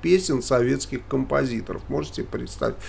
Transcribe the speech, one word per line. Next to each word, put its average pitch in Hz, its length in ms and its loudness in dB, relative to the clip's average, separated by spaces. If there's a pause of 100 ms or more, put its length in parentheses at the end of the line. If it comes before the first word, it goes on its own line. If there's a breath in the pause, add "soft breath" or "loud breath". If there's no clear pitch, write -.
песен 165 400 4
советских 131 640 2
композиторов. 131 840 0
Можете 147 340 -4
представить? - 520 -4 (140)